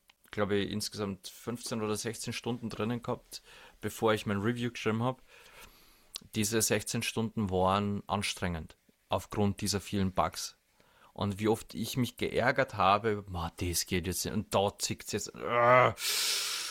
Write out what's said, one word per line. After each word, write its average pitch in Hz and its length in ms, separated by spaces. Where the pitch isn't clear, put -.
glaube, 101 320
insgesamt 101 680
fünfzehn 117 540
oder 107 140
sechzehn 113 380
Stunden 117 360
drinnen 117 320
gehabt, - 400
bevor 110 340
ich 107 120
mein 101 160
Review 120 300
geschrieben 110 300
hab. 127 200
Diese 110 260
sechzehn 107 420
Stunden 110 480
waren 98 560
anstrengend 90 720
aufgrund 101 540
dieser 101 180
vielen 95 320
Bugs. - 460
Und 101 240
wie 107 100
oft - 260
ich 113 220
mich 120 200
geärgert 123 580
habe, 101 540
„Ma, 85 300
das 87 280
geht 90 200
jetzt 90 180
nicht - 100
und - 200
da 101 240
zickt's - 340
jetzt.“ - 200